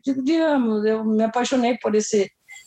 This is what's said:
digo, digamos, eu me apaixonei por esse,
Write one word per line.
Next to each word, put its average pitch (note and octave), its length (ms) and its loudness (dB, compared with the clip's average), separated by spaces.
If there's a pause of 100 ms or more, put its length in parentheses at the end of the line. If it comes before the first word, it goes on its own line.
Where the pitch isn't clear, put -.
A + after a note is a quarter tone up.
digo, C4+ 180 -2
digamos, C4+ 600 0
eu A3 180 0
me A3 200 2
apaixonei A#3+ 560 0
por G#3+ 160 -2
esse, G#3 360 0 (360)